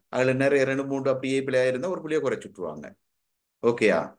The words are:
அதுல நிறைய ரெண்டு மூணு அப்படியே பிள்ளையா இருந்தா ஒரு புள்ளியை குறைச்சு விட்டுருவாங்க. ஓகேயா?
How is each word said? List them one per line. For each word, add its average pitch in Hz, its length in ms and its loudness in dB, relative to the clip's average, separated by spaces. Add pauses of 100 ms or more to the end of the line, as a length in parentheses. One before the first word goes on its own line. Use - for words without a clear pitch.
அதுல 127 240 2
நிறைய 135 320 4
ரெண்டு 135 200 -2
மூணு 135 240 -2
அப்படியே 135 340 -2
பிள்ளையா 127 240 2
இருந்தா 127 220 -2
ஒரு 170 120 -6
புள்ளியை 156 220 -2
குறைச்சு 113 240 -2
விட்டுருவாங்க. 78 460 -10 (680)
ஓகேயா? 107 580 2